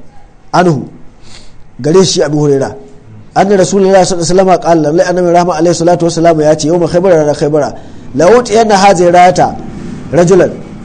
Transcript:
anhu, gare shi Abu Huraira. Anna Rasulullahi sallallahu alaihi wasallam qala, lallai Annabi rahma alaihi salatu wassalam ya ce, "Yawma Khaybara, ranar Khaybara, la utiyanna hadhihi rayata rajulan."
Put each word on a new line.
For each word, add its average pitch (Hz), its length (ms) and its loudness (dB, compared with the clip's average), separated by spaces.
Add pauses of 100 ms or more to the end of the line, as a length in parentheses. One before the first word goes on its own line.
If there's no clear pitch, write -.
(540)
anhu, 160 340 -2 (920)
gare 165 240 0
shi 151 180 -4
Abu 147 140 -4
Huraira. 139 400 -2 (580)
Anna 196 220 0
Rasulullahi 190 480 2
sallallahu 175 180 -4
alaihi 185 240 2
wasallam 175 120 2
qala, 165 220 0 (100)
lallai 180 140 2
Annabi 180 280 0
rahma 175 220 2
alaihi 165 200 0
salatu 170 300 0
wassalam 165 360 0
ya 151 140 2
ce, 147 120 -4
"Yawma 170 200 0
Khaybara, 175 360 0
ranar 147 120 -2
Khaybara, 147 380 -2 (420)
la 151 120 2
utiyanna 220 500 2
hadhihi 180 340 2
rayata 175 440 4 (560)
rajulan." 170 400 2 (340)